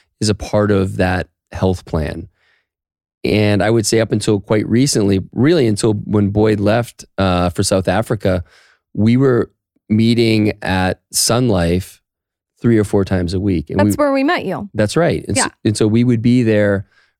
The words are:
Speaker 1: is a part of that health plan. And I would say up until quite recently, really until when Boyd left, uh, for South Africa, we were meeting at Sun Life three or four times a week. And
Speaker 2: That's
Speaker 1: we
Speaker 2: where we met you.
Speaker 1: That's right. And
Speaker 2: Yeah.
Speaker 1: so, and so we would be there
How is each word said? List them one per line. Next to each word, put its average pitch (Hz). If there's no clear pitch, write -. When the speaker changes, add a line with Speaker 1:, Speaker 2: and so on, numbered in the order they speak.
Speaker 1:
is 107
a 101
part 104
of 98
that 92
health 95
plan. 82
And 104
I 107
would 113
say 113
up 110
until 107
quite -
recently, 107
really 143
until 107
when 104
Boyd 107
left, 110
uh, 90
for 98
South 95
Africa, 98
we 113
were 127
meeting 113
at 92
Sun 123
Life 90
three 117
or 104
four 101
times 92
a 92
week. 92
And -
Speaker 2:
That's -
Speaker 1:
we 294
Speaker 2:
where 277
we 269
met 320
you. 190
Speaker 1:
That's 107
right. 156
And 98
Speaker 2:
Yeah. 226
Speaker 1:
so, -
and 107
so 110
we 117
would 120
be 120
there 104